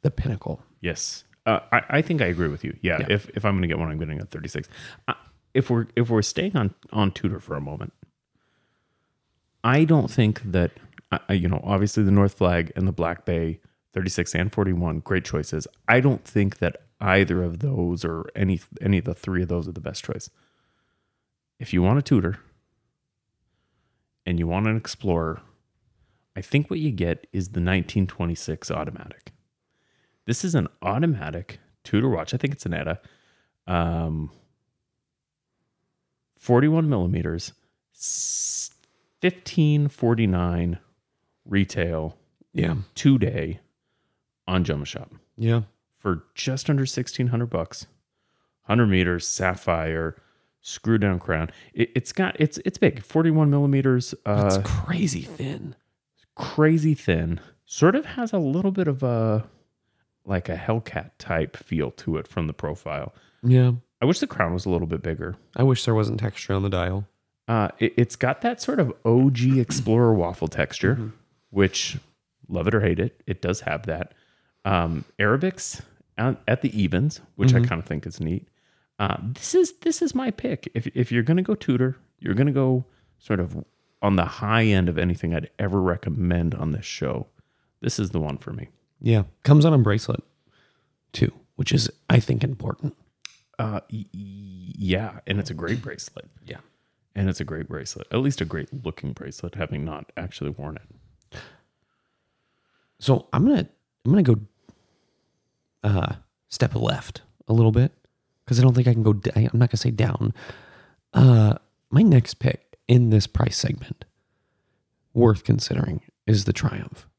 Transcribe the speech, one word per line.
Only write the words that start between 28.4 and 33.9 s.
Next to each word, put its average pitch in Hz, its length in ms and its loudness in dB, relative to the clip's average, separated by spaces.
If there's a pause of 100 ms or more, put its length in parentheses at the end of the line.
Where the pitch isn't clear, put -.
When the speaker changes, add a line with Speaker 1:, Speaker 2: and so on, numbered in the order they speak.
Speaker 2:
automatic. - 600 -10 (960)
This 117 160 -4
is 175 120 -4
an 123 140 2 (120)
automatic 98 760 -4 (260)
Tudor 113 240 0
watch. 85 240 -4
I 123 60 -4
think - 160 -2
it's - 100 -14
an 85 80 -4
Etta. 80 260 -4 (680)
Um, 82 640 -2 (2000)